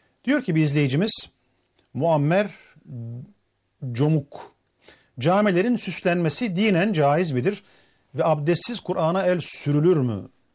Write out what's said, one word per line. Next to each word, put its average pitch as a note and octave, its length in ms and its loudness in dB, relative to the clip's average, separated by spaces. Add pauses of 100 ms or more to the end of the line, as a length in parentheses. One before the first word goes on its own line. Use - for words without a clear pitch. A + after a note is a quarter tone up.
(240)
Diyor C#4 180 0
ki F#3 120 -2
bir D#3+ 80 4
izleyicimiz, D3 500 0 (840)
Muammer D#3+ 560 2 (1400)
Comuk, D3 640 -2 (640)
"Camilerin F#3+ 580 2
süslenmesi F3 800 -2
dinen G#3 360 2
caiz D#3 400 2
midir C3+ 300 -2 (520)
ve C3+ 100 -2
abdestsiz E3 560 0
Kur'an'a F3 420 -2
el F3+ 180 0
sürülür D3 560 0
mü?" A#2+ 320 -2 (260)